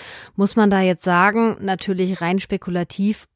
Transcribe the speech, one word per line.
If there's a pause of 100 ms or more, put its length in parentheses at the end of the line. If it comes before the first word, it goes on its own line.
(360)
Muss
man
da
jetzt
sagen,
natürlich
rein
spekulativ,